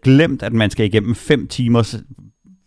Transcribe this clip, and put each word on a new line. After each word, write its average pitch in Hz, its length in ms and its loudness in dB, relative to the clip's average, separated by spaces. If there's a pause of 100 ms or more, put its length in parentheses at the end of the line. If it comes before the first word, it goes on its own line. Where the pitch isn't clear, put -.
glemt, 139 400 4
at 110 100 -6
man 110 160 2
skal 110 160 -2
igennem 107 300 0
fem - 320 -2
timers 117 480 0 (720)